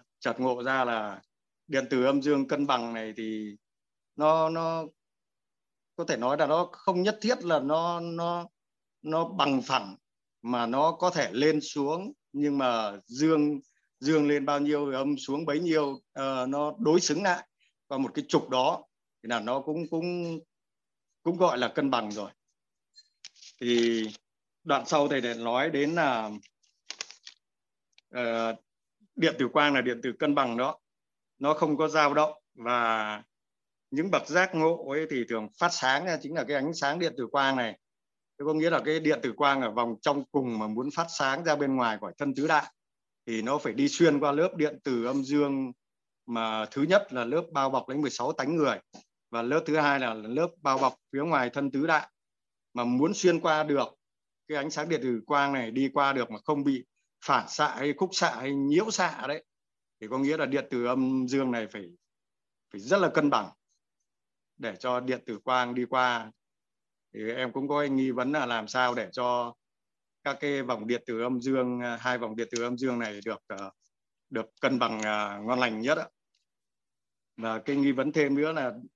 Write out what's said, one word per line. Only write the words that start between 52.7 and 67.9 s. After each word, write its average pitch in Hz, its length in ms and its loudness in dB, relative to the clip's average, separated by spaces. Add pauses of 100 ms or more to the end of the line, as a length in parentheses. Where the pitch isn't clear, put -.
Mà 123 100 -2
muốn 131 300 2
xuyên 175 260 4
qua 156 240 2
được 143 240 0 (600)
cái 151 100 -2
ánh 143 120 -4
sáng 151 180 -4
điện 156 140 0
tử 120 240 0
quang 143 260 2
này, 123 180 -2
đi 131 240 0
qua 139 180 4
được 127 180 -2
mà 107 140 -10
không 143 200 0
bị 135 200 0 (400)
phản 131 240 2
xạ 151 300 0
hay 143 180 0
khúc 185 160 0
xạ 160 240 0
hay 131 180 -4
nhiễu 147 360 2
xạ 175 380 -2
đấy, 156 160 -6 (560)
thì 110 100 -12
có 131 80 -2
nghĩa 139 180 2
là 151 100 0
điện 135 240 -2
tử 120 160 0
âm 131 420 0
dương 131 220 0
này 113 160 -2
phải, 104 160 -12 (880)
phải 104 80 -12
rất 135 180 2
là 180 100 4
cân 147 220 2
bằng 104 200 0 (1080)
để 113 240 -6
cho 123 200 -2
điện 127 260 -4
tử 110 120 -8
quang 123 360 0
đi 123 100 -2
qua. 120 460 0 (840)
Thì 110 180 -6
em 127 200 -4
cũng 139 160 -4
có 147 140 2
nghi 135 280 2